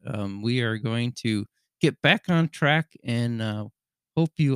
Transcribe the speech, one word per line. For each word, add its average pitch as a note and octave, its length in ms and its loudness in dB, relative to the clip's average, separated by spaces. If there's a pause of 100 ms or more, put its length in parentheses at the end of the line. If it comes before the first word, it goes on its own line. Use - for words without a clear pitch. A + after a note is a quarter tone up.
um, G2+ 360 -6
we A#2+ 180 0
are A2 180 0
going A#2 360 -2 (100)
to G#2+ 220 0 (340)
get - 220 0
back F3+ 260 2
on E3 220 2
track D#3 520 0
and, A#2+ 400 -2
uh, G#2+ 260 -4 (500)
hope D#3+ 200 2
you C#3 180 4